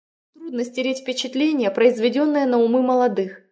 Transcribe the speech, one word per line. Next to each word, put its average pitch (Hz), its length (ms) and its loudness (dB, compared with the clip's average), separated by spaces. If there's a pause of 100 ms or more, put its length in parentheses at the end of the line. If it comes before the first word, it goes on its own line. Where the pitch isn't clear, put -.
(340)
Трудно 254 300 -8
стереть 262 360 -4
впечатление, 262 680 -2
произведенное 254 760 2
на 247 120 2
умы 233 240 2
молодых. 247 680 0